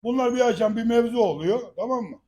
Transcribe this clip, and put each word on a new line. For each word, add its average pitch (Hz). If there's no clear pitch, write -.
Bunlar 247
bir 254
akşam 226
bir 226
mevzu 233
oluyor, 180
tamam 240
mı? 160